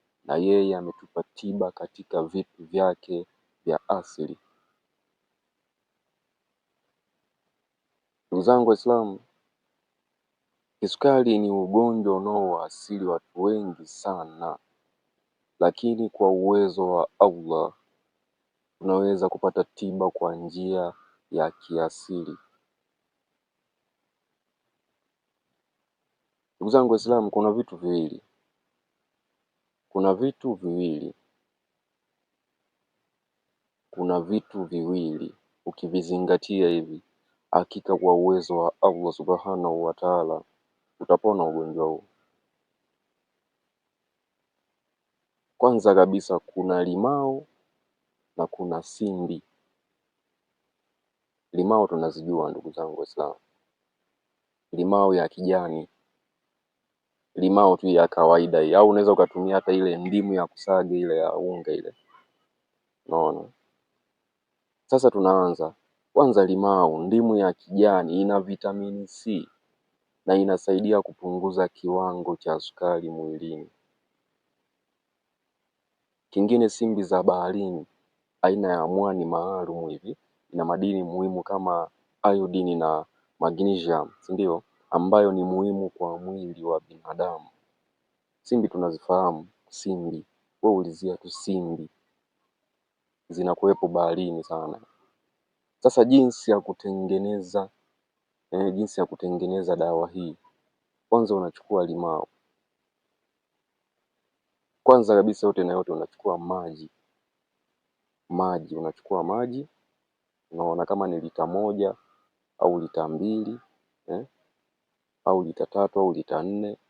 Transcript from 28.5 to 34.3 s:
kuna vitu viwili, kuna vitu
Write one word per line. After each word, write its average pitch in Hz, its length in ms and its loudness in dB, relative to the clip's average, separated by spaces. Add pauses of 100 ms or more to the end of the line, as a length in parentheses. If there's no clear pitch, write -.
kuna 95 240 2
vitu 127 400 -4
viwili, 87 600 -6 (2750)
kuna 90 300 -2
vitu 101 420 -6